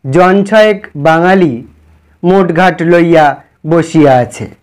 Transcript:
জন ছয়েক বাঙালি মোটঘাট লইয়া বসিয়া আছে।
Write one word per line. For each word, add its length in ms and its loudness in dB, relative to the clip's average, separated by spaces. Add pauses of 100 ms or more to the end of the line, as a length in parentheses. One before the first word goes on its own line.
(100)
জন 340 2
ছয়েক 420 0 (100)
বাঙালি 680 0 (600)
মোটঘাট 580 0
লইয়া 600 0 (240)
বসিয়া 500 0
আছে। 300 -4 (160)